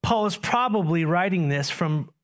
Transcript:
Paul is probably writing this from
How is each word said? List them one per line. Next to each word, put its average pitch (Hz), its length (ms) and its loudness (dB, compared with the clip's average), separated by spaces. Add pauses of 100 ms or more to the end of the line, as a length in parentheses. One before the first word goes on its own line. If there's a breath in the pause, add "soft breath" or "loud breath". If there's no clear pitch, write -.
Paul 220 220 2
is 196 100 -2
probably 202 680 0
writing 175 420 0
this 143 220 -2
from 151 400 -2 (140)